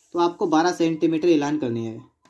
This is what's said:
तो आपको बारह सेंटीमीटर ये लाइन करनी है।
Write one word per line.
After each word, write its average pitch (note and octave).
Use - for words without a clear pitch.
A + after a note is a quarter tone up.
तो F3
आपको E3+
बारह D#3+
सेंटीमीटर E3
ये E3+
लाइन D3
करनी A#2
है। A2+